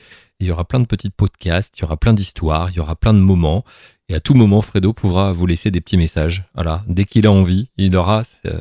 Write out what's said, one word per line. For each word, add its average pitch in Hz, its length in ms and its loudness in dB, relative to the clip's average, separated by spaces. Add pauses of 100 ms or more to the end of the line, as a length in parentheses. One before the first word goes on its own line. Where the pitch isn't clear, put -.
(400)
Il 92 80 -2
y - 20 -2
aura 85 140 -4
plein 131 160 -2
de 123 60 0
petits 101 240 -6
podcasts, - 680 -4
il - 40 -6
y - 20 -4
aura 78 120 -4
plein 113 160 2
d'histoires, 87 580 -2
il 87 60 -10
y 87 40 -4
aura 80 160 -6
plein 110 180 2
de 101 60 6
moments. 92 440 2 (440)
Et - 60 -6
à 80 60 -4
tout - 140 0
moment, 107 260 6
Fredo 98 320 -2
pourra 98 400 -2
vous 87 140 -2
laisser 87 240 -2
des 90 100 -2
petits - 160 -4
messages. 85 480 -2 (100)
Voilà. 82 340 -6
Dès 90 160 -2
qu'il 107 220 2
a 107 40 6
envie, 95 460 2
il 95 200 0
aura, 98 260 0 (240)
euh, 78 140 -6